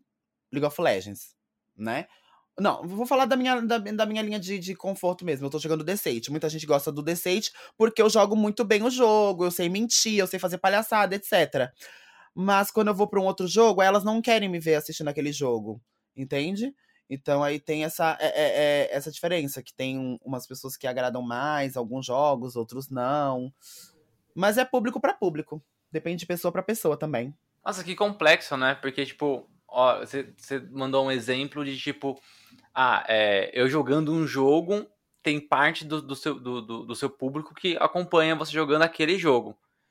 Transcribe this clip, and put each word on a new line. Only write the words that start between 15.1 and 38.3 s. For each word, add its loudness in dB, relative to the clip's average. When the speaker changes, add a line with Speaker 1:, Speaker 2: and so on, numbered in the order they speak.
Speaker 1:
jogo, -2
entende? -4
Então -2
aí -2
tem -4
essa, -2
é, 0
é, 2
é, -2
essa -6
diferença, -4
que -20
tem -6
um, -6
umas -8
pessoas -12
que -8
agradam -2
mais, -4
alguns -6
jogos, 0
outros -8
não. -2
Mas 0
é 2
público -2
pra 0
público. -6
Depende -6
de -14
pessoa -4
pra -4
pessoa -2
também. -4
Speaker 2:
Nossa, -6
que -8
complexo, 4
né? 2
Porque, -4
tipo, -4
ó, 4
cê, -8
cê -8
mandou 0
um -2
exemplo -4
de, -8
tipo, -6
ah, 2
é, 2
eu 2
jogando 0
um 0
jogo, 2
tem 0
parte 0
do, -6
do -10
seu, -6
do, -8
do, -10
do -10
seu -4
público -8
que -4
acompanha 2